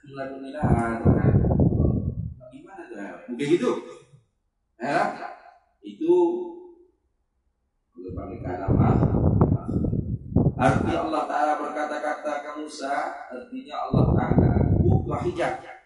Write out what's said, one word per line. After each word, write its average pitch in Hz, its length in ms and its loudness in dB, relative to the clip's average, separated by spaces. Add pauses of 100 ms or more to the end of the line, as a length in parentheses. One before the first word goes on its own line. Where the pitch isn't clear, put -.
"Alhamdulillah, 135 540 -10 (400)
Tuhan." - 300 4 (1040)
"Bagaimana, - 480 -20
Tuhan?" - 280 -12 (140)
Bukan 123 220 -4
gitu. 175 200 4 (1080)
Ya? - 320 0 (720)
Itu - 320 0 (1800)
boleh - 180 -12
panggil - 320 -10
kalam, - 320 0
ah. - 180 6 (1600)
Arti 139 360 2
Allah - 320 -2
Ta'ala - 320 0
berkata-kata 151 760 -6 (100)
ke 151 80 -12 (120)
Musa, - 520 -6 (160)
artinya - 600 -10
Allah - 240 4
Ta'ala - 380 4 (260)
buka - 480 2
hijab 175 320 -2 (280)